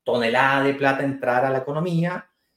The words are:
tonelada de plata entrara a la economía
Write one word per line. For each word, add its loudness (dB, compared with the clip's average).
tonelada 2
de 0
plata 0
entrara 0
a -2
la 0
economía -4